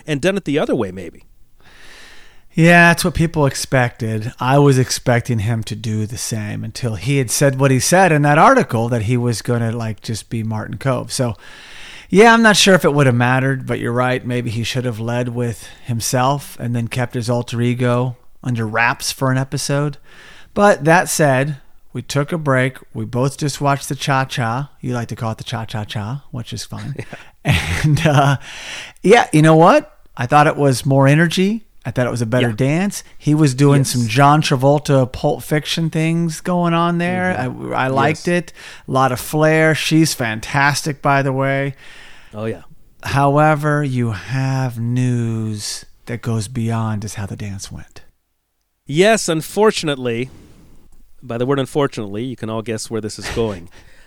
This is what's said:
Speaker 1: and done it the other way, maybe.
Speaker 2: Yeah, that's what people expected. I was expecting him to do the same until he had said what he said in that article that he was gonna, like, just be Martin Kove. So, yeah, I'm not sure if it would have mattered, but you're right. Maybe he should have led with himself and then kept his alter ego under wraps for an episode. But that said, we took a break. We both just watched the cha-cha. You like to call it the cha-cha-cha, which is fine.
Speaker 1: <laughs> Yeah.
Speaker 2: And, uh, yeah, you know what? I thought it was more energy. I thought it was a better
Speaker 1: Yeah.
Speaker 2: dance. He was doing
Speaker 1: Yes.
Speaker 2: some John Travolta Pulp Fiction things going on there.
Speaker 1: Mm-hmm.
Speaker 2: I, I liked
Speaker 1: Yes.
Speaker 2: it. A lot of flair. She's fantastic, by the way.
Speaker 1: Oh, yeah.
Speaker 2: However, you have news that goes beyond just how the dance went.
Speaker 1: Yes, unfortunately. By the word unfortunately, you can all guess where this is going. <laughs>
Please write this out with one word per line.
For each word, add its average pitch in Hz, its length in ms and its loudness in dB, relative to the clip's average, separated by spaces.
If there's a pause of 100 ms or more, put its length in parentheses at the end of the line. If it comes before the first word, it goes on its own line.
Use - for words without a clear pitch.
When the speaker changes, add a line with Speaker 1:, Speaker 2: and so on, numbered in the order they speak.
Speaker 1:
and 147 140 -4
done 190 160 0
it 190 80 -6
the 147 160 -2
other 240 160 -2
way, 98 160 -4
maybe. 90 320 -14 (1300)
Speaker 2:
Yeah, 170 380 6
that's 170 140 0
what 180 100 -2
people 160 320 0
expected. 117 920 -2
I 131 180 2
was 143 200 6
expecting 120 640 0
him 113 240 -2
to 107 120 -8
do 107 280 -4
the 98 140 -8
same 107 460 -6
until 110 320 -6
he 131 220 -2
had 123 120 -2
said 135 300 2
what 135 100 4
he 131 80 2
said 175 320 4
in 147 120 4
that 147 160 4
article 175 500 4
that 120 140 0
he 123 140 0
was 120 240 -2
gonna, 117 300 -2
like, 113 300 -6
just - 300 -10
be 113 120 -4
Martin 110 340 -6
Kove. 117 360 -4
So, 123 240 -2 (720)
yeah, 226 260 8
I'm 226 80 6
not 214 140 6
sure 190 180 6
if 175 100 4
it 151 80 4
would 143 140 4
have 123 80 4
mattered, 131 520 0
but 120 120 -4
you're 117 140 -4
right. 123 340 -2
Maybe 123 240 -4
he 113 140 -6
should 123 200 -4
have 113 140 -6
led 120 300 -4
with 120 400 -6 (160)
himself 127 760 -2
and 120 160 -4
then 117 140 -4
kept 123 260 -6
his 120 160 -4
alter 120 300 -4
ego 123 560 0 (260)
under 117 240 -4
wraps 113 460 0
for 131 180 -2
an 131 80 0
episode. 143 600 -4 (540)
But 202 320 4
that 165 240 4
said, 139 500 0 (340)
we 123 100 -8
took 143 300 -4
a 175 60 -2
break. 131 400 0 (140)
We 113 120 -8
both 120 340 -2
just 147 220 -4
watched 139 280 -2
the 143 60 -6
cha-cha. 131 840 -2
You 127 140 -6
like 117 140 -4
to 113 80 -10
call 113 140 -6
it 110 80 -8
the - 60 -14
cha-cha-cha, 113 880 -8
which 120 200 -12
is - 120 -10
fine. 107 360 -12
Speaker 1:
<laughs> - 40 -12 (380)
Yeah. 110 140 2 (280)
Speaker 2:
And, 156 220 2
uh, 139 300 4 (680)
yeah, 220 300 4
you 151 80 6
know 160 160 8
what? 208 400 4 (180)
I 123 120 -4
thought 147 200 6
it 151 120 0
was 139 260 2
more 135 240 4
energy. 175 560 2 (220)
I - 40 -6
thought 123 160 -2
it 117 40 -2
was 117 100 -4
a 117 60 -2
better 123 240 2
Speaker 1:
Yeah. 110 60 -4
Speaker 2:
dance. 160 460 -2 (140)
He 147 180 0
was 151 200 4
doing 139 260 4
Speaker 1:
Yes. 131 120 -2
Speaker 2:
some 120 160 0
John 143 340 4
Travolta 139 680 2
Pulp - 320 -4
Fiction 156 460 -4
things 160 540 -2
going 175 320 0
on 170 240 0
there. 180 360 -2
Speaker 1:
Mm-hmm. 123 380 -6
Speaker 2:
I, 123 120 0
I 131 40 0
liked 139 400 0
Speaker 1:
Yes. 175 140 0
Speaker 2:
it. - 100 -18 (340)
A - 40 -8
lot 131 200 2
of 120 80 -2
flair. 156 560 2
She's 156 380 2
fantastic, 139 880 -2
by 139 220 2
the 135 100 -2
way. 135 420 -2 (600)
Speaker 1:
Oh, 107 100 -8
yeah. 110 200 -8 (400)
Speaker 2:
However, 147 800 2
you 123 280 -2
have 127 680 -4
news 117 1080 -4 (180)
that 120 160 -10
goes 113 260 -4
beyond 113 540 -4
just 101 140 -10
how 101 100 -8
the 101 120 -10
dance 101 360 -12
went. - 300 -16 (800)
Speaker 1:
Yes, 185 460 2
unfortunately. 143 960 -2 (920)
By 120 160 -8
the 123 80 -2
word 139 120 0
unfortunately, 123 640 -4
you 127 120 -10
can 110 140 -10
all 113 100 -4
guess 110 300 -8
where 113 100 -4
this 104 180 -8
is 98 120 -12
going. 101 440 -4
<laughs> - 40 -20 (280)